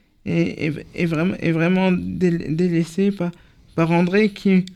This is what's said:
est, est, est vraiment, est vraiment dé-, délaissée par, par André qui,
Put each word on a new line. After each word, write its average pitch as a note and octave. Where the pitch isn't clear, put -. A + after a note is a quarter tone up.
est, E3+
est, D3+
est F3
vraiment, E3
est E3+
vraiment F#3
dé-, F3
délaissée F3
par, F3
par E3
André F3+
qui, F#3+